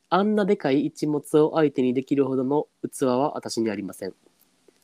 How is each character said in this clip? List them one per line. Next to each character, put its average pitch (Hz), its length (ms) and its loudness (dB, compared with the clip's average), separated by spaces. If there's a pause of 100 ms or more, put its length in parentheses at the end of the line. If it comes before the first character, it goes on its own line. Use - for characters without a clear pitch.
あ 180 140 2
ん 214 140 2
な 208 100 0
で 202 100 2
か 147 140 -2
い 147 160 2
一 151 200 -6
物 151 320 0
を 151 180 4
相 156 140 4
手 139 120 -2
に 127 100 2
で 127 120 -2
き 143 120 -2
る 139 80 4
ほ 131 120 -2
ど 131 80 0
の 143 220 0 (160)
器 - 220 -6
は 127 300 0
私 117 260 -6
に 113 100 0
あ 104 40 -4
り 101 80 -6
ま 90 100 -10
せ - 140 -10
ん。 90 80 -10 (680)